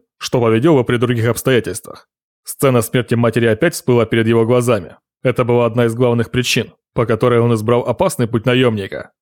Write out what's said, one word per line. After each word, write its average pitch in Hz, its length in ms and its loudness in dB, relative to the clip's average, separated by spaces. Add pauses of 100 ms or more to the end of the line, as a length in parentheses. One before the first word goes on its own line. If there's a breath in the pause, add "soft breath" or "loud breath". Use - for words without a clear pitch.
(180)
что - 220 -4
победил 117 340 2
бы 123 100 2
при 123 120 -2
других 120 320 -2
обстоятельствах. - 800 -4 (400)
Сцена 127 320 0
смерти 120 340 -2
матери 117 300 0
опять 117 300 0
всплыла 120 320 0
перед 113 200 0
его 113 200 2
глазами. 117 500 0 (260)
Это 127 220 0
была 120 220 2
одна 117 180 0
из 113 100 0
главных 120 360 0
причин, 123 420 -4 (220)
по 123 100 0
которой 117 360 2
он 120 120 2
избрал 117 340 0
опасный 127 400 -2
путь 110 200 -4
наёмника, 110 640 -2 (120)